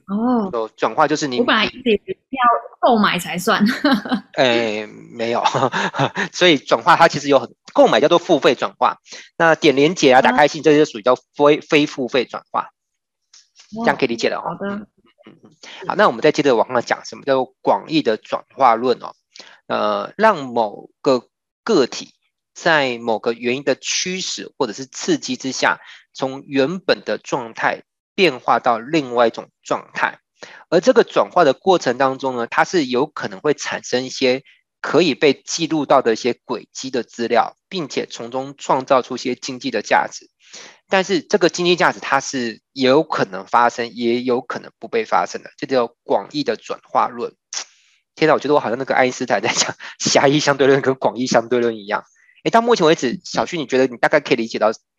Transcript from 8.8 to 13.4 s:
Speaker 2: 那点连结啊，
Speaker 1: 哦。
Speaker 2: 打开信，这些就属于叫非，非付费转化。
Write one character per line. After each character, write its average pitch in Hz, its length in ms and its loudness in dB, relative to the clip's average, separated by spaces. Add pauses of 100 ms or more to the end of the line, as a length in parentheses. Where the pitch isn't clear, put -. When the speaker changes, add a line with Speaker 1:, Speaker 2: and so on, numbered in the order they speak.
Speaker 2:
那 165 160 4
点 151 200 2
连 147 200 4
结 135 180 4
啊， 127 60 8
Speaker 1:
哦。 135 40 6
Speaker 2:
打 - 100 4
开 151 160 4
信， 151 140 -8
这 151 100 6
些 147 60 6
就 151 60 6
属 131 140 -8
于 104 40 -14
叫 123 140 2 (180)
非， 147 260 4
非 147 260 2
付 127 220 -6
费 147 160 0
转 - 260 -12
化。 - 200 -6 (1040)